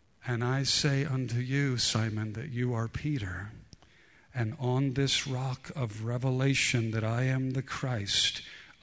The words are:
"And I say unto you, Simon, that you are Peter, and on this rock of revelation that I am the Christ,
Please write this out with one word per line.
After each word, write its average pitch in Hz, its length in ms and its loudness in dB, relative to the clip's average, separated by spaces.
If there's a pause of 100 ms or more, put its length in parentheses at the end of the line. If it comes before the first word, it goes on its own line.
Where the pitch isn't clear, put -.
(260)
"And 120 180 0
I 131 200 2
say 139 400 2
unto 127 340 0
you, 131 400 2
Simon, 110 560 0
that 110 160 -8
you 123 240 0
are 113 140 -2
Peter, 107 640 -4 (840)
and 113 240 0
on 127 360 2
this 135 320 2
rock 131 480 -4
of 110 300 -4
revelation 127 840 2
that 110 140 0
I 117 200 2
am 131 280 0
the 131 100 -2
Christ, - 800 0 (400)